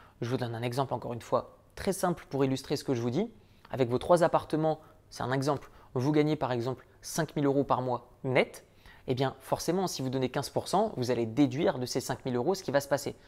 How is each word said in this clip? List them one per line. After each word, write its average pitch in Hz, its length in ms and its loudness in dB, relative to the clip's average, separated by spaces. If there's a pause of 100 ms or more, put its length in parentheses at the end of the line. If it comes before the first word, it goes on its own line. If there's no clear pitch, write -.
(200)
Je 120 80 -2
vous 127 80 0
donne 120 200 -4
un 113 60 -6
exemple 123 300 -2
encore 120 200 -4
une 117 80 -8
fois - 360 -2 (200)
très - 160 0
simple 180 360 -2
pour 139 160 0
illustrer 135 300 0
ce 139 80 -2
que 139 120 0
je 117 60 0
vous 120 100 0
dis. 196 200 0 (400)
Avec 120 180 0
vos 123 100 2
trois 175 260 6
appartements, 156 560 2 (300)
c'est - 120 -8
un 120 80 -2
exemple, 135 400 -2 (220)
vous 131 180 0
gagnez 151 240 4
par 135 160 -2
exemple 123 340 -2 (160)
cinq - 360 -4
mille 147 100 2
euros 139 160 4
par 127 180 0
mois 123 300 -4 (140)
net, 135 400 0 (420)
eh 135 80 0
bien 131 240 0
forcément 180 480 -2
si - 160 -6
vous 131 80 -2
donnez 127 200 0
quinze 135 200 -4
pour - 160 -4
cent, 214 300 2
vous 123 160 0
allez 117 140 2
déduire 139 520 2
de 127 80 -4
ces 131 140 -2
cinq - 240 -6
mille 127 100 -2
euros 143 220 0
ce - 80 -10
qui 131 80 -2
va 139 80 4
se - 80 -2
passer. - 260 -2 (140)